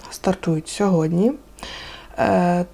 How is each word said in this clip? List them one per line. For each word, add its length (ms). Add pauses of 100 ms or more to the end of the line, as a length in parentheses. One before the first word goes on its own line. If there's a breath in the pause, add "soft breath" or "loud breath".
стартують 580
сьогодні. 640 (880 loud breath)
Е, 540